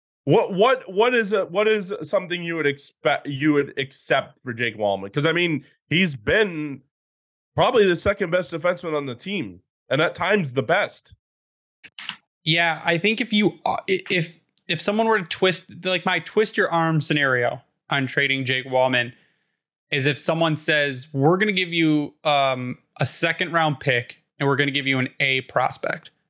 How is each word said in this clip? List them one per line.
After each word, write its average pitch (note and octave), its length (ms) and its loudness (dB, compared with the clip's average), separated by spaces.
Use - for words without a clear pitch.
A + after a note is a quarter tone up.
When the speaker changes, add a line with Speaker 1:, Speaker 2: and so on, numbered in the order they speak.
Speaker 1:
What, F#3 280 4
what, A3+ 360 2
what A3 220 2
is A3 220 0
a, G3 100 0
what F#3+ 240 0
is G3+ 320 -2
something F3 420 -4
you E3+ 140 -6
would D3+ 100 -2
expect, - 600 -2
you C#3+ 260 0
would C#3+ 260 0
accept - 600 -2
for B2 160 -10
Jake A2+ 240 -4
Walman? G2+ 340 -2
'Cause, D3 140 -2
I D#3+ 60 2
mean, E3+ 340 0
he's E3 260 0
been D3+ 640 -2
probably G#3 320 4
the F3 80 4
second G3 360 -2
best F3+ 200 0
defenseman E3+ 460 -2
on C#3+ 80 -4
the B2+ 100 -8
team, C3 460 -8
and C3+ 100 2
at E3 140 0
times F3+ 400 -2
the C3 80 0
best. E3 500 -2
Speaker 2:
Yeah, E3 400 0
I E3+ 140 0
think G#3 240 0
if A3+ 140 -4
you, G#3 320 2
uh, - 100 0
i-, F#3+ 220 -2
if, E3+ 260 -2
if E3+ 140 -4
someone A3 280 0
were G#3+ 120 2
to E3 60 -8
twist, - 440 0
like, F#3 220 -2
my F3+ 140 0
twist G#3+ 360 0
your G#3+ 160 2
arm D#3+ 300 2
scenario B2 580 0
on C#3 160 0
trading C3+ 400 -2
Jake B2+ 180 -2
Walman B2+ 480 2
is C#3 160 0
if C#3 120 0
someone D#3+ 380 0
says, C#3+ 560 0
"We're C#3+ 240 4
gonna G#3 160 0
give F#3 220 -2
you, D3+ 400 0
um, C3+ 540 0
a D3+ 60 0
second E3 480 -2
round D#3+ 260 2
pick - 440 -2
and C#3 100 0
we're C#3 80 2
gonna C#3 140 0
give C3+ 160 -2
you C3+ 140 0
an B2+ 100 -2
A C3 220 0
prospect." - 720 -4